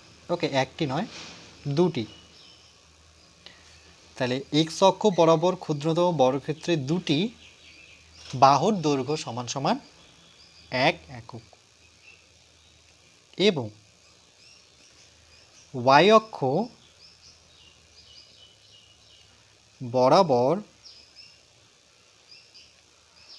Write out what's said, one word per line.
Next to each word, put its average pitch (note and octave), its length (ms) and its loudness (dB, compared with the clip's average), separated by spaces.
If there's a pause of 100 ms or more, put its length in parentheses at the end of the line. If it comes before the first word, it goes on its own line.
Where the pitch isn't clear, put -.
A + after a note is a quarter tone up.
(340)
ওকে, E3 120 -4
একটি C3+ 400 -4
নয়, D3+ 200 -4 (640)
দুটি। C#3+ 380 -2 (2000)
তাহলে B2 240 -4 (120)
এক্স D#3+ 300 -2
অক্ষ F#3+ 240 4 (100)
বরাবর E3 400 4
ক্ষুদ্রতম E3 600 -2
বর্গক্ষেত্রে C#3+ 600 0
দুটি D#3+ 520 -2 (1040)
বাহুর C#3 480 4
দৈর্ঘ্য C#3+ 340 -2
সমান A#2+ 300 -10
সমান E3 320 -4 (920)
এক C#3+ 260 0 (120)
একক। A#2 360 -18 (2000)
এবং C3 220 -2 (2000)
ওয়াই C3+ 360 4
অক্ষ A3 340 2 (3500)
বরাবর, C3+ 680 4 (2750)